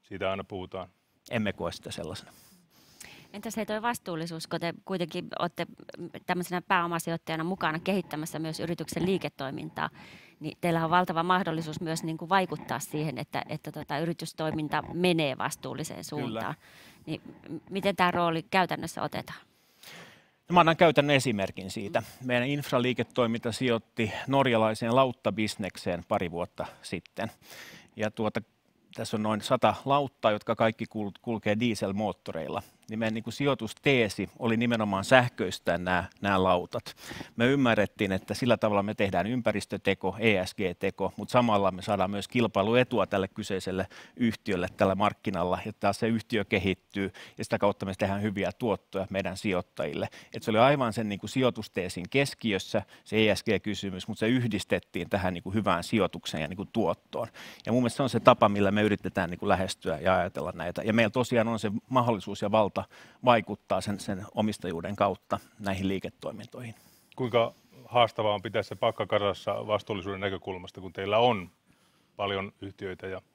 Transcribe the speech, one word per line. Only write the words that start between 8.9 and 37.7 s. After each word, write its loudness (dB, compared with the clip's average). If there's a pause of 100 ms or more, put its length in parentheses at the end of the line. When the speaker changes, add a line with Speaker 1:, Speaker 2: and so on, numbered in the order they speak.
Speaker 3:
liiketoimintaa, -4 (500)
niin -10
teillä 2
on -2
valtava 2
mahdollisuus 0
myös -4
niinku -6
vaikuttaa 0
siihen, -6
että, -6
että -8
tota -8
yritystoiminta -4 (100)
menee 2
vastuulliseen -6 (120)
Speaker 2:
Kyllä. -6
Speaker 3:
suuntaan. -4 (500)
Niin -8 (280)
m-, -8 (100)
miten 0
tää 4
rooli 0
käytännössä -2
otetaan? -8 (1120)
Speaker 2:
No 0
mä 10
annan 8
käytännön 6
esimerkin 0
siitä. -4
Speaker 3:
Mm. -10
Speaker 2:
Meidän 2
infraliiketoiminta 0
sijoitti -2 (160)
norjalaiseen 2
lauttabisnekseen -2
pari -2
vuotta -8 (160)
sitten. -8 (640)
Ja -4
tuota, -4 (540)
tässä -6
on -2
noin 0
sata 4 (100)
lauttaa, 2
jotka -2
kaikki 2
kul-, -6 (100)
kulkee 0
dieselmoottoreilla. -2 (260)
Niin -6
meidän 0
niinku -8
sijoitusteesi 0 (100)
oli 2
nimenomaan 0
sähköistää 4
nää, 0 (120)
nää 4
lautat. 0 (400)
Me 4
ymmärrettiin, 4